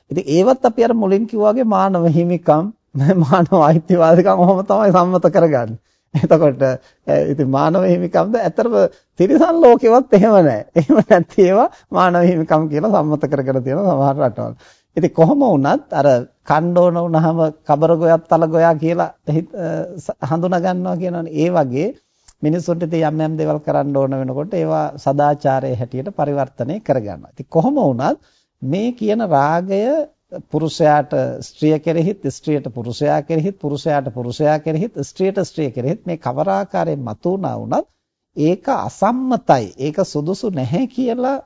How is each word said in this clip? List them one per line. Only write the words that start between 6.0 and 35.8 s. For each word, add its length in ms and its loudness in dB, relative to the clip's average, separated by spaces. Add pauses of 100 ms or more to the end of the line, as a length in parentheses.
එතකොට, 480 2
අ, 520 -4 (100)
ඉතින් 260 -2
මානව 360 0
හිමිකම්ද 500 0
ඇත්තටම 400 -2 (380)
තිරිසන් 480 2
ලෝකෙවත් 520 6
එහෙම 200 6
නැහැ. 380 4
එහෙම 280 2
නැති 460 4
ඒවා 220 4 (200)
මානව 380 2
හිමිකම් 400 2
කියලා 260 -2
සම්මත 380 0
කරගෙන 320 -2
තියෙන 220 -4
සමහර 360 0
රටවල්. 340 -4 (440)
ඉතින් 160 0
කොහොම 280 2
වුණත් 520 0
අර 140 2 (340)
කණ්ඩ 360 -2
ඕන 200 4
වුණාම 400 0 (220)
කබර 360 0
ගොයත් 300 2
තල 220 2
ගොයා 280 2
කියලා 340 -2 (160)
හිත, 280 -4
අ, 140 -8 (260)
ස-, 300 -12
හඳුනා 400 -2
ගන්නවා 340 -4
කියනවනේ. 380 -8
ඒ 140 0
වගේ 380 -2 (520)
මිනිස්සුන්ට 440 -2
ඉතින් 220 -2
යම් 160 -2
යම් 160 -4
දේවල් 240 -4
කරන්න 340 -2
ඕන 220 -2
වෙනකොට 360 -6
ඒවා 320 -2 (100)
සදාචාරයේ 800 -2
හැටියට 340 -8
පරිවර්තනය 720 -6
කරගන්නවා. 500 -6
ඉතින් 180 -18
කොහොම 280 0
වුණත් 420 0 (420)
මේ 300 -4
කියන 300 -4
රාගය 640 0 (600)
පුරුෂයාට 680 0 (240)
ස්ත්‍රිය 420 -2
කෙරෙහිත්, 460 -4
ස්ත්‍රියට 420 -4
පුරුෂයා 540 -4
කෙරෙහිත්, 360 -4
පුරුෂයාට 540 -4
පුරුෂයා 480 -2
කෙරෙහිත්, 380 -4
ස්ත්‍රියට 420 -4
ස්ත්‍රිය 320 -6
කෙරෙහිත් 340 -6